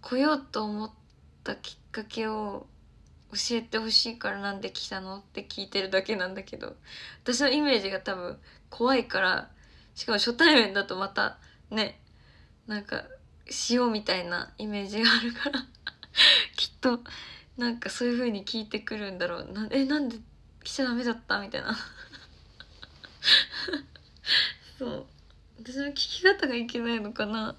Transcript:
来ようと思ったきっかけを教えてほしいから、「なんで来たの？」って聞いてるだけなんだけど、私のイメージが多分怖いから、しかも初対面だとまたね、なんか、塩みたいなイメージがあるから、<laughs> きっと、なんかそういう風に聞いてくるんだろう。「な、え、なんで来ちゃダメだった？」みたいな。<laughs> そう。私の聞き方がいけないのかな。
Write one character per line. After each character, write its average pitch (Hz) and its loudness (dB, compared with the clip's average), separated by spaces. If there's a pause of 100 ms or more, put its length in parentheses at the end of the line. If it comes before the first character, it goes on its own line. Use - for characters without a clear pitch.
来 247 -2
よ 294 6
う 277 -4
と 214 -2
思 208 -4
っ 214 -10 (540)
た 214 -6
き - -16
っ - -20
か 220 -8
け 220 -6
を 214 -6 (680)
教 - -2
え 233 0
て 226 -4
ほ 220 -4
し 226 4
い 233 -12
か 208 -2
ら、 196 -6
「な 202 -4
ん 196 -8
で 190 -6
来 - -10
た 196 -6
の？」 190 -10
っ 202 -16
て - -12
聞 - -8
い 196 -20
て 196 -2
る 190 -2
だ 190 2
け 214 -2
な 185 -2
ん 190 -8
だ 196 -10
け - -14
ど、 - -12 (460)
私 247 0
の 285 6
イ 294 4
メ 277 6
ー 214 4
ジ 190 -4
が 190 -4
多 196 -4
分 180 -8 (300)
怖 262 2
い 233 0
か 196 0
ら、 185 0 (440)
し - -10
か - 0
も 208 2
初 240 2
対 302 8
面 208 6
だ 202 2
と 190 -6
ま 190 -2
た - -2 (320)
ね、 214 -2 (680)
な 208 -4
ん 202 -14
か、 - -6 (680)
塩 240 4
み 214 -2
た 180 0
い 180 -4
な 175 -4
イ 214 -8
メ 208 -4
ー 190 -10
ジ 208 -2
が 233 6
あ 240 6
る 233 -4
か - -4
ら、 269 -4 (440)
<laughs> - 6
き - -2
っ - -20
と、 240 2 (560)
な 240 0
ん 233 -6
か - -6
そ - -4
う 240 2
い 240 2
う 240 0
風 247 0
に 202 -4
聞 226 -4
い - -20
て 220 -6
く - -6
る 208 -6
ん 180 -10
だ 180 -2
ろ 175 -6
う。 - -10
「な、 208 -4
え、 269 4
な 294 2
ん 285 0
で 226 -8 (460)
来 - -10
ち 277 -2
ゃ - 4
ダ 247 0
メ 240 0
だ 233 2
っ 233 -4
た？」 196 0
み 202 -10
た - -6
い - -6
な。 233 -2
<laughs> - -8 (3000)
そ 262 -6
う。 - -8 (520)
私 247 -12
の 277 -4
聞 285 -8
き - -4
方 381 6
が 240 0
い 233 -2
け 240 -4
な 233 0
い 226 -2
の 208 -6
か 214 -2
な。 220 -4